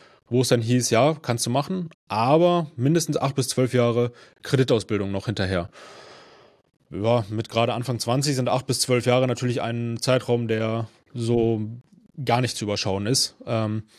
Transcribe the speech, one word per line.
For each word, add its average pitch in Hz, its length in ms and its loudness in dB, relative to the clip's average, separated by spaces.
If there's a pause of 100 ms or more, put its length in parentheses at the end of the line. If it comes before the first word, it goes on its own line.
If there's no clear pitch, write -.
(300)
wo 123 120 2
es 120 60 2
dann 120 140 4
hieß, 120 300 2
„Ja, 135 300 4
kannst 120 240 -2
du 120 40 -4
machen, 160 400 -4 (180)
aber 156 720 2
mindestens 147 400 2
acht 135 180 -2
bis 131 140 -2
zwölf 127 240 0
Jahre 120 400 2 (300)
Kreditausbildung 113 680 0
noch 98 140 -4
hinterher.“ 95 440 -2 (1200)
Ja, 107 400 0
mit 107 200 -6
gerade 117 240 2
Anfang 117 260 -4
zwanzig 135 360 0
sind 127 120 0
acht 123 180 0
bis - 140 -2
zwölf 123 260 0
Jahre 127 220 2
natürlich 123 340 -2
ein 117 380 -4
Zeitraum, 123 480 0
der 113 400 -2 (260)
so 113 480 2 (640)
gar 120 180 2
nicht 123 160 -2
zu 110 80 -6
überschauen 101 420 -2
ist. - 280 -2 (100)
Ähm, 110 380 -2 (160)